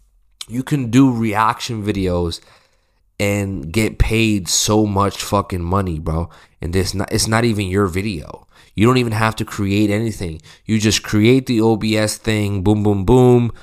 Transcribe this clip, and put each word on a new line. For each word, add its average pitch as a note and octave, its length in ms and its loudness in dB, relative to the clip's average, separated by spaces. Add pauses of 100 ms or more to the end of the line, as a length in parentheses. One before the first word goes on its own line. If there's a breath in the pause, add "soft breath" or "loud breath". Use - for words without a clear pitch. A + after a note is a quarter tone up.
(500)
you B2 120 -6
can C3 280 -4
do C3 220 6
reaction A2 720 -2
videos F2+ 560 -2 (800 soft breath)
and G2 540 -4
get G#2+ 260 -2
paid A2 500 0
so G#2+ 380 2
much G2 360 -2
fucking G2 400 -2
money, F2 360 -2
bro. D#2+ 320 -4 (300 soft breath)
And E2+ 120 -6
this F#2 220 -2
not, F#2+ 180 -6
it's G#2+ 160 -2
not A2+ 160 0
even G#2 240 -2
your G2 180 0
video. F#2 600 -8 (280 soft breath)
You G#2+ 120 2
don't B2+ 100 4
even A#2+ 160 0
have A2 240 -2
to A2+ 80 -6
create G2+ 460 0
anything. G2+ 500 -4 (240 soft breath)
You A2 140 0
just G#2+ 240 0
create A#2+ 440 4
the A#2 140 0
O A2+ 160 4
B G#2+ 200 -2
S G#2+ 200 -2
thing, G2+ 460 -2
boom, G#2 200 2
boom, G2+ 220 0
boom, B2 480 6 (100)